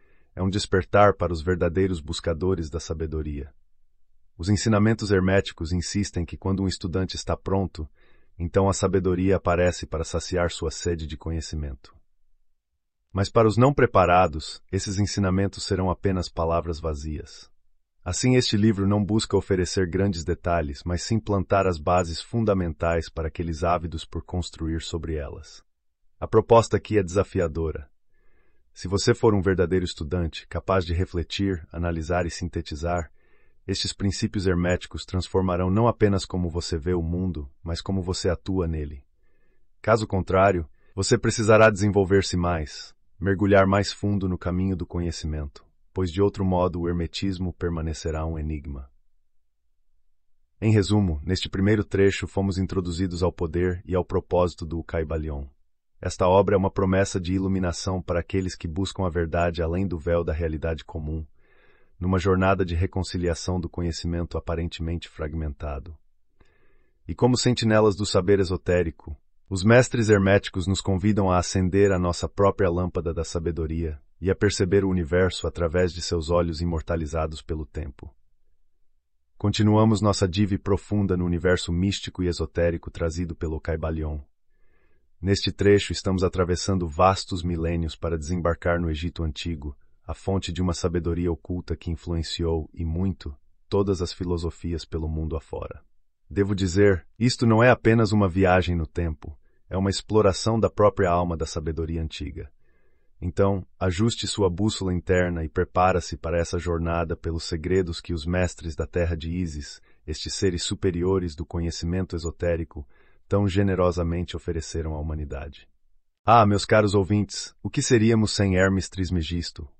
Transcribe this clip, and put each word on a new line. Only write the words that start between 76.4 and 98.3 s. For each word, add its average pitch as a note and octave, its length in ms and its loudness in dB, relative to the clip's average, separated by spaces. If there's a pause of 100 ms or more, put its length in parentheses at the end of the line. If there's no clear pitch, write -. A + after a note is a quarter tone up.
imortalizados D#2+ 800 -4
pelo D#2 240 -8
tempo. - 480 -12 (1300)
Continuamos G#2+ 600 4
nossa G2+ 260 2
dive F#2+ 320 0
profunda G2 580 0
no F2+ 80 0
universo F2 480 0
místico F#2 520 -2
e - 20 0
esotérico E2+ 640 -2
trazido E2+ 460 -4
pelo D#2+ 240 -6
Caibalion. D#2+ 580 -4 (1000)
Neste G2 320 0
trecho, G2+ 400 4
estamos F#2 320 -2
atravessando F2+ 640 0
vastos F#2 560 2
milênios E2+ 500 -2
para E2 240 -4
desembarcar E2+ 640 -2
no E2 100 0
Egito D#2+ 320 -4
Antigo, D2+ 540 -6 (280)
a E2 100 -10
fonte G2 380 -4
de E2+ 80 -4
uma F2+ 140 0
sabedoria F2 560 -2
oculta F2 460 -6
que - 140 -8
influenciou, E2 840 -4
e E2+ 100 -6
muito, E2 500 -4 (340)
todas G2 340 0
as E2+ 100 -6
filosofias E2+ 720 -6
pelo D#2+ 240 -6
mundo D#2 280 -4
afora. - 440 -12 (480)
Devo G2+ 280 2
dizer, F#2+ 500 4 (120)
isto A#2+ 280 2
não A2 160 6
é B2 80 8
apenas A2+ 400 4
uma G2+ 180 4
viagem F2+ 460 4